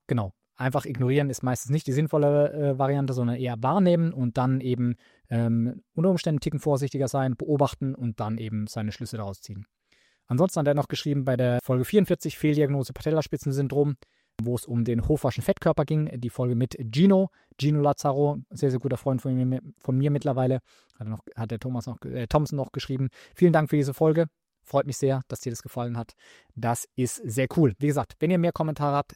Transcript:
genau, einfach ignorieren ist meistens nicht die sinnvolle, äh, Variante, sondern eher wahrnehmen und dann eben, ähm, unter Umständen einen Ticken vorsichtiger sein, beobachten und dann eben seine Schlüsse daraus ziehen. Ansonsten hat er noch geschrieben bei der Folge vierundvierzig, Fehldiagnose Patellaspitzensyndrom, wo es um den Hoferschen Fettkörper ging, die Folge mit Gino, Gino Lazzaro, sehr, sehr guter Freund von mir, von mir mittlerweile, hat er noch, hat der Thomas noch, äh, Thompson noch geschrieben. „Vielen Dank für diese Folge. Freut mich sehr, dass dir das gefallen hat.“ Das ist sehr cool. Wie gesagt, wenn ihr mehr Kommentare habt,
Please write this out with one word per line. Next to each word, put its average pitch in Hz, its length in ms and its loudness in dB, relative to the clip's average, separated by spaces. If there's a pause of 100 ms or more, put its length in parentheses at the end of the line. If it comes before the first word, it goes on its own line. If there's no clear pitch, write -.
genau, 107 280 -2 (240)
einfach 131 280 -2
ignorieren 135 440 0
ist - 140 -6
meistens 127 280 -2
nicht 151 160 0
die 135 60 -2
sinnvolle, 147 580 2
äh, 143 260 0
Variante, 139 360 0
sondern 120 240 0
eher 123 260 -4
wahrnehmen 170 480 4
und 123 260 -2
dann 131 220 2
eben, 123 360 0 (340)
ähm, 117 520 0 (120)
unter 170 160 2
Umständen 165 300 0
einen - 20 -4
Ticken 147 180 -2
vorsichtiger 139 480 0
sein, 131 300 0
beobachten 139 580 0
und 117 240 -6
dann 110 180 -2
eben 107 300 -4
seine 107 240 -4
Schlüsse - 240 -10
daraus 98 240 -8
ziehen. 101 260 -14 (600)
Ansonsten 165 340 2
hat 143 60 0
er 147 60 4
noch 143 140 0
geschrieben 143 360 -2
bei 127 140 0
der 123 260 2
Folge 127 220 0
vierundvierzig, 180 540 0
Fehldiagnose 143 540 0
Patellaspitzensyndrom, 143 1040 -2 (460)
wo 120 140 0
es 120 100 -6
um 117 180 0
den 117 240 0
Hoferschen 139 360 0
Fettkörper 165 420 0
ging, 151 240 0 (100)
die 120 120 -6
Folge 123 240 -2
mit 123 200 0 (160)
Gino, 190 380 4 (320)
Gino 147 180 2
Lazzaro, 143 600 2 (100)
sehr, 139 220 0
sehr 127 80 0
guter 127 180 -2
Freund 131 240 0
von 131 140 -2
mir, 127 260 0 (160)
von - 180 -2
mir 139 140 2
mittlerweile, 131 520 0 (340)
hat 107 120 -12
er 110 40 -6
noch, 110 80 -6 (160)
hat 113 160 -6
der 113 80 -6
Thomas 123 260 -6
noch, 120 160 -10
äh, 123 240 -6
Thompson 151 320 0
noch 135 140 -4
geschrieben. 131 380 -4 (260)
„Vielen 175 180 6
Dank 156 160 4
für - 60 2
diese 139 180 2
Folge. 160 320 4 (380)
Freut 139 240 0
mich 139 100 -6
sehr, 135 300 0
dass - 140 -8
dir 127 100 -6
das 117 100 -10
gefallen 120 340 -6
hat.“ 117 180 -8 (420)
Das 120 400 -2
ist 127 220 -2
sehr 131 280 -2 (100)
cool. 143 220 4
Wie 143 80 -2
gesagt, 143 340 -2
wenn 160 120 0
ihr 180 80 2
mehr 170 120 2
Kommentare 147 440 -2
habt, 143 200 -4